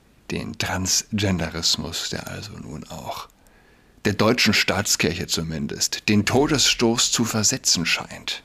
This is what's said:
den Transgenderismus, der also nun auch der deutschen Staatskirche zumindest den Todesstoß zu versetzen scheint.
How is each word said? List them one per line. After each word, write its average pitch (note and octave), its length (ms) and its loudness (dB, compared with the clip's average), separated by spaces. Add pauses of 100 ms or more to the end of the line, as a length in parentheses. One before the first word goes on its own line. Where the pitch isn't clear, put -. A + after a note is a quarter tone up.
(340)
den - 240 -8
Transgenderismus, F2+ 1500 -2
der - 180 -8
also F#2 300 -12
nun - 320 -12
auch - 400 -12 (720)
der G#2 100 2
deutschen A2 400 4
Staatskirche F2 760 0
zumindest D#2+ 840 -2
den G#2 160 4
Todesstoß A#2+ 880 4
zu B2 100 2
versetzen G#2+ 640 2
scheint. - 600 -6